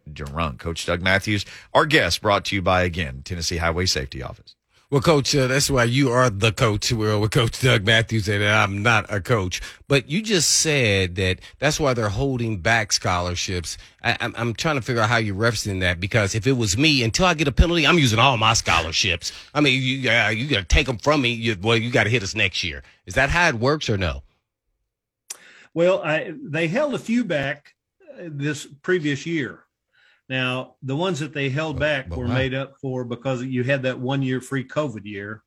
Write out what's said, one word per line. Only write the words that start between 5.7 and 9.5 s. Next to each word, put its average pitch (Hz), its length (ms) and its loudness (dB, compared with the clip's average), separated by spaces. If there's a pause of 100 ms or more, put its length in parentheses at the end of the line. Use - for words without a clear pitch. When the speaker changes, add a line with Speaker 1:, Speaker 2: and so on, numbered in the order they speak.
Speaker 2:
why 123 140 4
you 131 260 2
are 123 200 4
the 101 220 0
coach. 107 400 0
We're 107 260 0
with 107 140 0
Coach 113 280 2
Doug 117 240 4
Matthews, 110 440 2
and 104 160 0
I'm 104 360 2
not 107 320 2
a 101 80 -2
coach. 92 400 -2 (280)